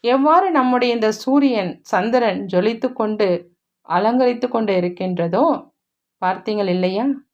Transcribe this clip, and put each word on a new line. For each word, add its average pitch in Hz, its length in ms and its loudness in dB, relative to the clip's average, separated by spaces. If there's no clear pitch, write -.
எவ்வாறு 294 460 4
நம்முடைய 254 440 2
இந்த 220 180 0
சூரியன், 247 580 0
சந்திரன் 220 640 0
ஜொலித்து 208 460 0
கொண்டு 214 360 -2
அலங்கரித்து 240 600 0
கொண்டு 226 280 -2
இருக்கின்றதோ 180 680 -2
பார்த்தீங்கள் 190 500 -2
இல்லையா? 185 340 -2